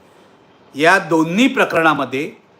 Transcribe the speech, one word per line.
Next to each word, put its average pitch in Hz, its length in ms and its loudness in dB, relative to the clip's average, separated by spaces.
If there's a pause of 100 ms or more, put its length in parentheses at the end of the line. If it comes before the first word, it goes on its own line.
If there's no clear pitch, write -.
(760)
या 160 240 4
दोन्ही 170 500 0
प्रकरणामध्ये 151 840 -2 (280)